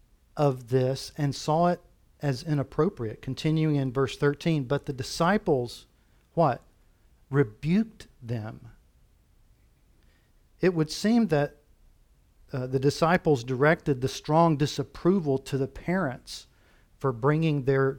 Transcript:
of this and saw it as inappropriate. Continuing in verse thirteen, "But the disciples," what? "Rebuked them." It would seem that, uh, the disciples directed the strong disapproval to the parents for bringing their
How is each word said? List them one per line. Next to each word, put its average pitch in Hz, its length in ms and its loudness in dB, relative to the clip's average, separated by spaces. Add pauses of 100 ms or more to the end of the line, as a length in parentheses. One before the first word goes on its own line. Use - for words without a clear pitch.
(360)
of 127 320 0
this 131 480 -2
and 143 180 -2
saw 165 340 0
it 175 120 -2 (400)
as 139 220 -2
inappropriate. 147 800 -4
Continuing 156 540 0
in 135 140 -2
verse 131 280 -2
thirteen, 147 460 0
"But 139 200 -2
the 147 80 -6
disciples," 139 920 -2 (480)
what? 151 260 2 (680)
"Rebuked 147 800 0 (140)
them." 117 460 -10 (1900)
It 180 140 4
would 156 160 0
seem 226 380 2
that, 147 280 0 (960)
uh, 127 140 -6
the 131 120 0
disciples 147 640 2
directed 135 580 0
the 131 60 0
strong 160 500 2
disapproval 147 800 0
to - 180 -6
the 131 120 -2
parents 165 800 -6 (500)
for 135 160 0
bringing 147 500 0
their 135 340 2